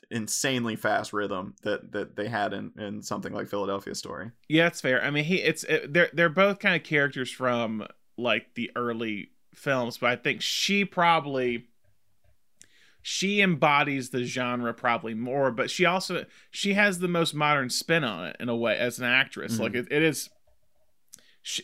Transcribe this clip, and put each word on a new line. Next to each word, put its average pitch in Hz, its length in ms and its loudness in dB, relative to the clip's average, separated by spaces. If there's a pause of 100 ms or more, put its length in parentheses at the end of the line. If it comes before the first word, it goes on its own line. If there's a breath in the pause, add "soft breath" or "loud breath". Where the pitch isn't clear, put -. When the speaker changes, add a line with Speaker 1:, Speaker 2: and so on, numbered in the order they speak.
Speaker 1:
insanely 117 680 -2
fast 107 360 0
rhythm 101 500 -4
that, - 280 -4
that - 240 -6
they 104 140 -4
had 104 240 -2
in, 104 240 -8
in 104 240 -8
something 98 320 -8
like 104 160 -6
Philadelphia 98 440 -4
Story. 98 380 -10 (160)
Speaker 2:
Yeah, 160 160 4
that's 170 180 -2
fair. 127 220 0
I 139 60 0
mean, 147 160 0
he, 180 160 0
it's, 160 240 0
it, 143 280 -2
they're, 170 200 4
they're 170 160 4
both 190 300 2
kind 190 160 2
of 151 80 -2
characters 139 460 0
from, 117 560 -2 (320)
like, 113 380 0
the 117 200 -6
early 113 560 -4 (220)
films, 123 440 -2
but 120 140 2
I 123 40 2
think 131 260 0
she - 440 2
probably, 143 840 2 (1300 soft breath)
she 202 400 0
embodies 143 680 4
the 123 140 -2
genre 123 500 -2
probably 113 400 0
more, 127 380 0
but 117 180 -2
she - 160 0
also, 180 400 0 (240 soft breath)
she - 240 0
has 202 260 4
the 180 80 0
most 170 280 0
modern 147 340 2
spin 165 340 0
on 92 240 -4
it - 120 -10
in 123 100 -4
a 117 60 0
way 117 220 2
as 120 200 -2
an 123 80 -4
actress. 123 480 0
Speaker 1:
Mm-hmm. 113 100 0
Speaker 2:
Like, 110 120 0
it, 120 160 -4
it 147 120 2
is, 156 260 0 (1120 soft breath)
sh-, - 220 -8